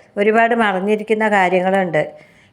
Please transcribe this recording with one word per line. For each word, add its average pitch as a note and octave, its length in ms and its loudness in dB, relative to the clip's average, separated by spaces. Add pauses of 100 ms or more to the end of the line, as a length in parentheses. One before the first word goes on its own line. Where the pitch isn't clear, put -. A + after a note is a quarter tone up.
(160)
ഒരുപാട് A3 380 2
മറഞ്ഞിരിക്കുന്ന G#3+ 760 -2
കാര്യങ്ങളുണ്ട്. F#3 840 0 (400)